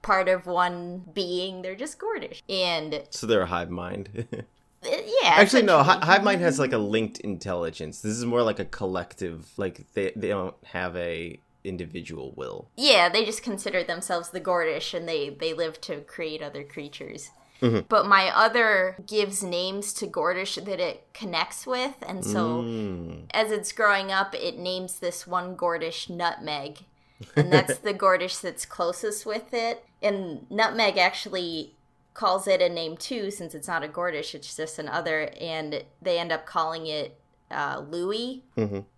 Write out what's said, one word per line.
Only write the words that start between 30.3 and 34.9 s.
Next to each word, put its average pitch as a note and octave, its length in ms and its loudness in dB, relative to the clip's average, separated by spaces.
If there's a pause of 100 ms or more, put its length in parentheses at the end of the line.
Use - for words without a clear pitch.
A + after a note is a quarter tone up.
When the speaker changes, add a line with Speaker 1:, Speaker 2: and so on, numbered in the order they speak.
Speaker 1:
Nutmeg G#3+ 480 2
actually F3+ 800 -2 (400)
calls G3 320 0
it F#3 140 6
a F3+ 60 6
name E3 300 -4
too, G#3 340 -6
since F3 240 -10
it's D3 120 -10
not E3+ 160 -2
a D3+ 40 -8
Gordish, D#3 480 -4
it's - 220 -14
just D#3 200 -8
an D#3 120 -8
other, D#3 400 -2 (100)